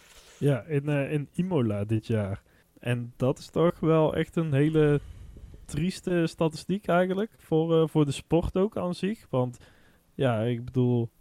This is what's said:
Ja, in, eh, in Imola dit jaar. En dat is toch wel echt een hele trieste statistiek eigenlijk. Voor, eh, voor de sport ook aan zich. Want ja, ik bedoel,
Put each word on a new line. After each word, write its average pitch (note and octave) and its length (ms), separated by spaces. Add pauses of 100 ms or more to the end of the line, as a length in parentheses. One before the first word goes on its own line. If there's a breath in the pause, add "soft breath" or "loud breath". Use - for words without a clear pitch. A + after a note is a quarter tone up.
(380 soft breath)
Ja, C#3 240
in, D3 260
eh, D3 240
in D3 200
Imola B2 520
dit G#2+ 220
jaar. G2+ 360 (360 soft breath)
En B2 380
dat C3 220
is - 120
toch E3 300
wel D#3 340
echt - 220
een D#3+ 160
hele D3 480 (640 loud breath)
trieste F3 600
statistiek E3 600
eigenlijk. F#3 520
Voor, D#3+ 440
eh, D#3+ 60
voor D3+ 160
de C#3+ 80
sport - 440
ook F#3+ 200
aan F3+ 180
zich. G3+ 360
Want B2 280 (560 soft breath)
ja, B2 260
ik A#2+ 240
bedoel, B2 460 (100)